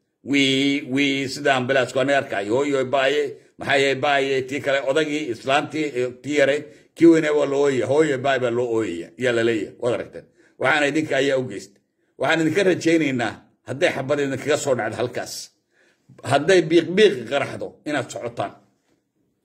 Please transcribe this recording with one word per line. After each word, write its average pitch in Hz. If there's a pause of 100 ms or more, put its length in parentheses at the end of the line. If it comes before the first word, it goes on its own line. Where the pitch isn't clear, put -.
(240)
Wii, 139
wii, 139
sida 143
ambalaasku 131
aniga 139
arkaayo. 101
Hooyo, 135
baaye, 139 (360)
Maxaa 139
yeelay, 139
baa, 143
iyo 135
tii 131
kale, 139
odagii, 147
islaantii, 143 (100)
iyo 123
tii 135
yarayd, 143 (300)
kii 165
weynaa 160
waa 147
loo 139
ooyaya. 131
Hooyo, 143
baa, 127
baa 123
loo 120
ooyaya. 85 (100)
Yaa 123
la 117
leeyahay. 110
Waad 120
aragteen. 87 (340)
Waxaana 143
idinka 143
ayaa 135
u 127
geystay. - (360)
Waxaan 156
idinka 160
rajaynaynaa, 143 (340)
hadday 139
xabad 139
idinkaga 139
soo 139
dhacdo 110
halkaas, 113 (880)
hadday 151
biiq 156
biiq 196 (160)
qaraxdo, 120 (180)
inaad 143
socotaan. 107 (920)